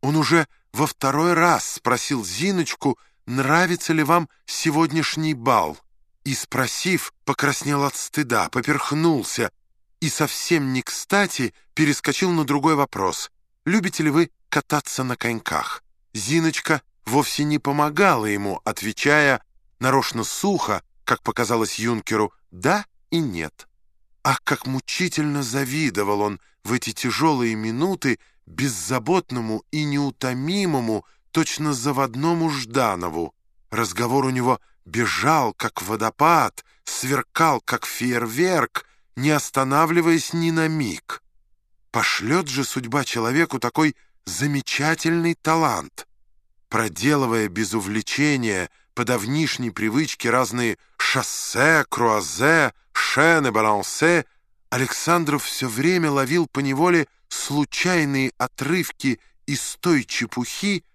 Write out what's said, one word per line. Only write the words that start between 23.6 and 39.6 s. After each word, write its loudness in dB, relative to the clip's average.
Ах, 0
как -2
мучительно -2
завидовал 0
он -2
в -4
эти -2
тяжелые 0
минуты -2
беззаботному -2
и -2
неутомимому, -2
точно -2
заводному 0
Жданову! -2
Разговор 0
у 0
него 0
бежал, 0
как -6
водопад, 2
сверкал, 0
как -4
фейерверк, -2
не 0
останавливаясь 2